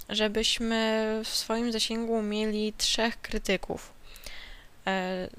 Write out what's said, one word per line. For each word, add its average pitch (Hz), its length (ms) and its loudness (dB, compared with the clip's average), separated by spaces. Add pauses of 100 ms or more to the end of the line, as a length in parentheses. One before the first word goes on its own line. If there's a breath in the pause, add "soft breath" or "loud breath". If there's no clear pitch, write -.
żebyśmy 220 1160 2
w - 40 -6
swoim 233 440 0
zasięgu 226 500 0
mieli 214 500 0
trzech - 480 2
krytyków. - 720 -2 (920 loud breath)
E, 185 420 0 (100)